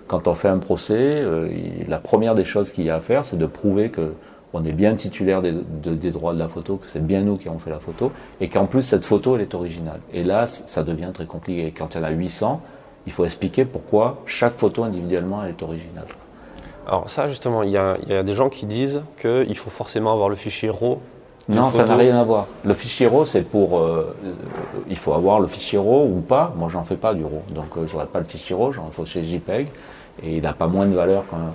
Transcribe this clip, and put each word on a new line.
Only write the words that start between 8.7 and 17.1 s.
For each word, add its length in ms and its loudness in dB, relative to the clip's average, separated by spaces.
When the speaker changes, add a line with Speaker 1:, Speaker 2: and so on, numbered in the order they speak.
Speaker 1:
cette 240 2
photo 300 4
elle 60 2
est 120 -6
originale. 460 -6
Et 100 -2
là, 240 2
c-, 200 -10
ça 160 -4
devient 300 -4
très 120 -10
compliqué. 520 -6
Quand 160 -8
il 40 -6
y 40 -4
en 40 -4
a 60 -2
huit 180 -2
cents, 320 -2
il 60 -12
faut 140 2
expliquer 400 0
pourquoi 600 0
chaque 320 0
photo 280 2
individuellement 580 -2
elle 60 -6
est 120 -10
originale. 440 -10
Speaker 2:
Alors 220 -2
ça 180 -2